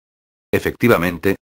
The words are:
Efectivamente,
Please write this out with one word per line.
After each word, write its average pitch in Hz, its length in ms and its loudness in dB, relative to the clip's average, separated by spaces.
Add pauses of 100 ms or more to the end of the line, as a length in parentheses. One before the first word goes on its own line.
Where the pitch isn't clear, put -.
(500)
Efectivamente, 90 920 0